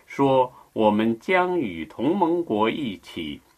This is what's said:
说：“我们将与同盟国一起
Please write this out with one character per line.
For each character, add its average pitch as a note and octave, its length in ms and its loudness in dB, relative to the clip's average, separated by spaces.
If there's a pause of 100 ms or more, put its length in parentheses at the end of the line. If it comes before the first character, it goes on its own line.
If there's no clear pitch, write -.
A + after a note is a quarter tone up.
说 C3+ 460 2 (200)
：“我 G#2+ 200 4
们 A2+ 260 2
将 F3+ 400 0
与 F2 260 -6
同 C#3 320 -2
盟 F3 280 0
国 A2 260 0
一 A2 280 -6
起 D2 420 -10 (180)